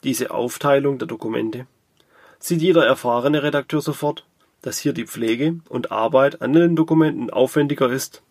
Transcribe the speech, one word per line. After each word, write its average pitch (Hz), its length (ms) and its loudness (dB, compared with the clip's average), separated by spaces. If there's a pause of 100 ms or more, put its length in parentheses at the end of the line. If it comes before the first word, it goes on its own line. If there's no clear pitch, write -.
diese 123 280 -4
Aufteilung 139 680 0
der 120 100 -6
Dokumente, 117 580 -6 (720)
sieht 170 220 -2
jeder 165 240 4
erfahrene 127 580 0
Redakteur 147 380 -2
sofort, 147 460 -6 (340)
dass - 180 -10
hier 143 140 -2
die 113 140 -6
Pflege 123 640 -2
und 127 220 -6
Arbeit 131 520 2
an 127 100 -2
den 170 240 6
Dokumenten 160 540 2
aufwendiger 139 600 2
ist - 400 -8